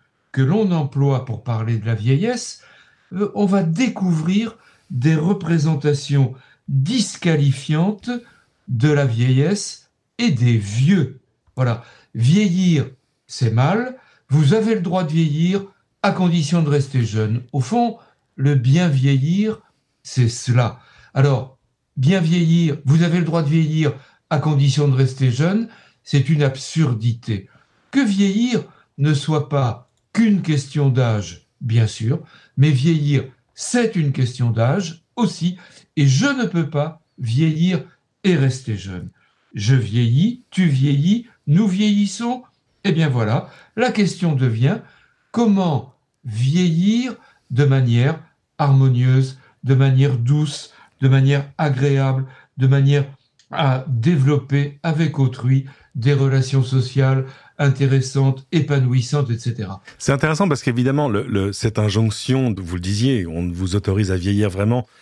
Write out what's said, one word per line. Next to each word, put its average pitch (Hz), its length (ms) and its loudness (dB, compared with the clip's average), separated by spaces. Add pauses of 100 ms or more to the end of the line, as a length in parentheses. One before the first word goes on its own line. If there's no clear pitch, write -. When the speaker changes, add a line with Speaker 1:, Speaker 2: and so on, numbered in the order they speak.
(300)
Speaker 1:
que 135 120 -2
l'on 190 280 0
emploie 139 540 0
pour - 180 -10
parler 113 360 -2
de 104 80 -8
la 117 100 -2
vieillesse, 143 680 -2 (500)
euh, 202 220 -4
on 202 120 0
va 190 180 2
découvrir 185 920 -2 (340)
des 143 260 2
représentations 156 1200 0 (340)
disqualifiantes 160 1400 -2 (580)
de 127 220 0
la 143 160 2
vieillesse 131 840 -2 (280)
et 240 120 2
des 120 280 2
vieux. 123 600 0 (380)
Voilà. 120 260 -2 (320)
Vieillir, 170 760 2 (360)
c'est - 240 -2
mal. 196 460 0 (320)
Vous 143 260 4
avez 220 200 2
le 190 80 -2
droit 180 220 -2
de 151 80 -4
vieillir 165 520 0 (380)
à 196 100 0
condition 170 500 0
de 147 60 0
rester 135 360 0
jeune. 107 380 -4 (100)
Au 143 80 -2
fond, 233 360 -2 (400)
le 143 180 0
bien 139 340 2
vieillir, 143 720 0 (420)
c'est 120 260 0
cela. 117 520 -2 (340)
Alors, 135 440 0 (380)
bien 165 240 2
vieillir, 165 640 2
vous 156 180 4
avez 170 160 2
le 175 60 0
droit 160 180 -2
de 143 60 -2
vieillir 156 460 0 (360)
à 156 80 0
condition 147 500 2
de 135 60 2
rester 131 360 0
jeune, 180 380 0 (360)
c'est 139 240 0
une 151 140 0
absurdité. 120 1080 -4 (420)
Que 269 140 0
vieillir 202 600 0 (340)
ne 147 140 2
soit 147 360 -2
pas 131 420 -4 (220)
qu'une 208 300 2
question 147 460 -2
d'âge, 110 600 -2 (120)
bien 113 260 2
sûr, 117 340 -4 (360)
mais 143 140 4
vieillir, 143 540 0 (300)
c'est 233 420 -2
une 151 160 0
question 120 380 -2
d'âge 127 520 -2 (140)
aussi, 185 400 -2 (400)
et 143 100 4
je 139 200 4
ne 269 180 0
peux 165 260 -2
pas 151 320 -6 (160)
vieillir 156 640 0 (420)
et 185 120 4
rester 127 400 -2
jeune. 90 340 -12 (440)
Je 107 200 0
vieillis, 123 760 0
tu 185 160 0
vieillis, 143 600 0 (200)
nous 180 200 2
vieillissons. 208 760 -2 (420)
Eh 196 80 2
bien 156 160 2
voilà, 120 420 -2 (240)
la 247 160 0
question 180 440 0
devient 127 440 0 (540)
comment 196 600 0 (300)
vieillir 175 920 0 (340)
de 123 140 2
manière 135 560 2 (380)
harmonieuse, 131 800 2 (260)
de 135 100 2
manière 131 440 4
douce, 143 540 -2 (280)
de 135 80 2
manière 135 500 2
agréable, 135 680 0 (320)
de 131 80 2
manière 139 380 4 (460)
à 131 380 0
développer 143 920 0
avec 156 360 -2
autrui 131 480 0 (280)
des 120 180 0
relations 135 500 0
sociales 131 640 0 (320)
intéressantes, 135 920 0
épanouissantes, 139 800 0
et 113 80 -2
cetera. 107 440 -8 (160)
Speaker 2:
C'est - 140 -2
intéressant 156 360 0
parce 139 140 -2
qu'évidemment, 135 460 0
le, 101 180 -2
le, 101 260 -2
cette 110 260 -4
injonction, 110 800 0
vous 90 180 -8
le 87 60 -6
disiez, 101 460 -2
on 82 160 -6
ne 87 120 -4
vous 92 220 -4
autorise 98 360 0
à 92 40 0
vieillir 101 340 -2
vraiment 104 360 -2 (160)